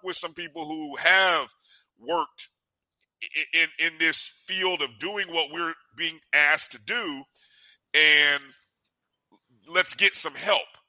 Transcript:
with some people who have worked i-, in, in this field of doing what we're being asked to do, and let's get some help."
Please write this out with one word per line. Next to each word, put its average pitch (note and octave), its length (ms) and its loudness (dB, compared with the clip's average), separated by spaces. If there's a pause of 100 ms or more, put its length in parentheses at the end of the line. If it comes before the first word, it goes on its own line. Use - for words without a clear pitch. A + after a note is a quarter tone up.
with F#3 120 -6
some E3 180 -8
people E3 320 -12
who D3+ 300 -10
have E3+ 580 4 (440)
worked D3+ 520 -4 (720)
i-, D#3 220 -8 (100)
in, E3 140 4 (180)
in D#3+ 120 -6
this D#3+ 280 0 (200)
field F#3 360 -2
of A#2+ 160 -8
doing G3 300 -6
what E3 220 -4
we're D#3+ 240 -6 (220)
being D#3+ 240 -8 (120)
asked D3 400 2
to B2 60 -14
do, D3+ 440 -6 (720)
and D3 480 6 (1200)
let's F3 280 0
get F#3+ 200 2
some D3 200 -2
help." - 340 0 (200)